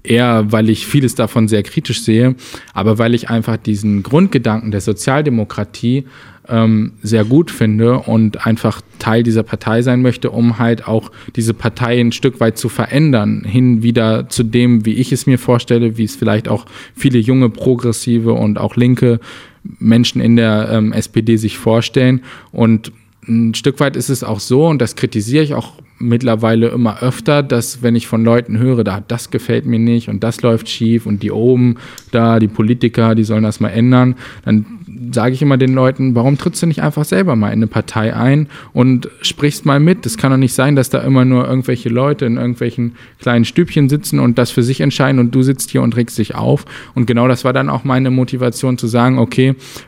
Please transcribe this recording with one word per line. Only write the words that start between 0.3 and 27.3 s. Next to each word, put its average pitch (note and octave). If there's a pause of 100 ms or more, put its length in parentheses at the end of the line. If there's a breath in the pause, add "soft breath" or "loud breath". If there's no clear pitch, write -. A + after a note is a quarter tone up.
weil A2
ich G#2+
vieles C3+
davon A2+
sehr G#2
kritisch -
sehe, A#2+ (360 loud breath)
aber G#2
weil A#2
ich A#2
einfach A2+
diesen G#2
Grundgedanken A#2
der G#2
Sozialdemokratie, B2 (420 loud breath)
ähm, A2+ (100)
sehr G#2+
gut C#3
finde A2+
und A2
einfach A2 (200)
Teil A2+
dieser A2+
Partei A2+
sein B2
möchte, B2
um A#2
halt A#2
auch A2 (240 loud breath)
diese A2+
Partei A#2+
ein A#2+
Stück -
weit A2+
zu -
verändern, A2
hin A#2+
wieder A#2
zu -
dem, A#2+
wie A2
ich B2+
es C3+
mir C3
vorstelle, A#2
wie A2+
es G#2+
vielleicht A2
auch A2 (300 loud breath)
viele B2+
junge, B2
progressive A#2
und A2
auch -
linke B2 (640 loud breath)
Menschen A#2
in A#2
der, A2
ähm, A2
S -
P -
D A2+
sich G#2+
vorstellen. B2+ (320 loud breath)
Und A2+ (340)
ein A2+
Stück -
weit C#3
ist B2
es C3+
auch G#2+
so, C#3
und D3+
das A2+
kritisiere A#2
ich D3
auch - (260)
mittlerweile A#2
immer A#2
öfter, C#3+